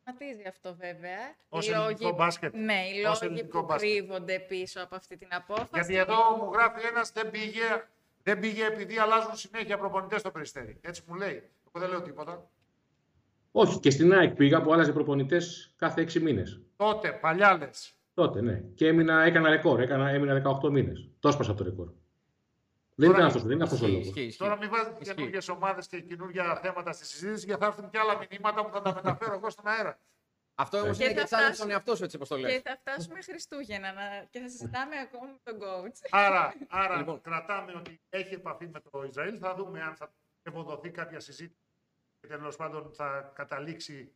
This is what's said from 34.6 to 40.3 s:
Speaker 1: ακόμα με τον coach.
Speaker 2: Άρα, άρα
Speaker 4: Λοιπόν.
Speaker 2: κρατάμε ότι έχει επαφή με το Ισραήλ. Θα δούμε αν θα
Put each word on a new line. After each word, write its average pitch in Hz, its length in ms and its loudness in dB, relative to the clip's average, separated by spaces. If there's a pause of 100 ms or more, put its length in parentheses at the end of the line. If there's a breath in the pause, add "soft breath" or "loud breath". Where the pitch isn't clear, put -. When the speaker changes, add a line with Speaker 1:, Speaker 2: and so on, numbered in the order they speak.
Speaker 1:
ακόμα 247 260 -18
με 262 120 -20
τον 226 180 -12
coach. 190 360 -10 (120)
Speaker 2:
Άρα, 190 440 4 (140)
άρα 185 300 0
Speaker 4:
Λοιπόν. 160 240 -6
Speaker 2:
κρατάμε 180 560 -8
ότι 170 220 -18 (100)
έχει 190 240 -8
επαφή 175 400 -12
με 151 60 -16 (120)
το 139 180 -8
Ισραήλ. 165 300 -8
Θα 185 160 -6
δούμε 170 260 -10
αν 156 140 -8
θα - 180 -18 (280)